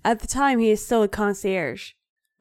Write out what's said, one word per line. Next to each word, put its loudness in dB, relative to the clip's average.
at 2
the -10
time, 0
he 4
is 0
still 2
a 2
concierge. -4